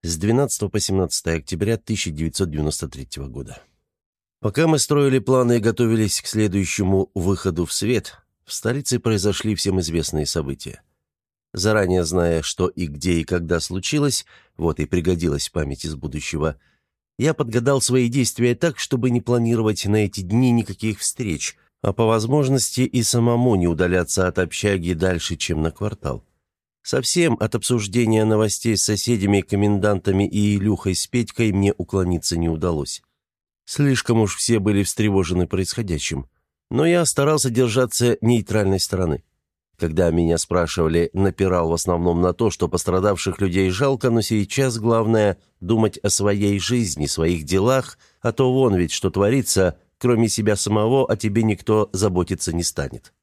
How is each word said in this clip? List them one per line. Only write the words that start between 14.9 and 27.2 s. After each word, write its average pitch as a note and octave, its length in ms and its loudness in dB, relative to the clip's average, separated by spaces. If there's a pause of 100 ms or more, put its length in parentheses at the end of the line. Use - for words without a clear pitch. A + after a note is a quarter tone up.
память C#2 380 -6
из D2+ 100 -8
будущего, D2 640 -6 (580)
я D3 160 0
подгадал B2 460 0
свои B2 300 2
действия A#2+ 460 0
так, E3 220 -2
чтобы B2+ 320 -2
не A#2+ 120 0
планировать A#2 640 0
на G#2+ 180 2
эти G2+ 160 -4
дни A2+ 320 2
никаких A2 480 -2
встреч, - 560 -6 (260)
а G2 120 -2
по A#2 100 0
возможности B2 760 0
и B2 220 0
самому A#2+ 520 2
не F2 120 2
удаляться F2+ 600 0
от F2 100 -2
общаги F#2 540 -2
дальше, F2 460 -2
чем D#2+ 240 -4
на D#2+ 100 -2
квартал. E2+ 540 -8 (560)
Совсем C3 580 0